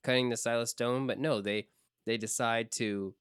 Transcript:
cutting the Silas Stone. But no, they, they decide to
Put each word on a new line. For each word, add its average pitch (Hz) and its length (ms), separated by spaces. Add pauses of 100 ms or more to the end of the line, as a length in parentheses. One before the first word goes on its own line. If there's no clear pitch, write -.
cutting 127 260
the 117 80
Silas 117 320
Stone. 123 380
But 123 120
no, 135 220
they, 101 260 (380)
they 113 120
decide 113 560
to 101 480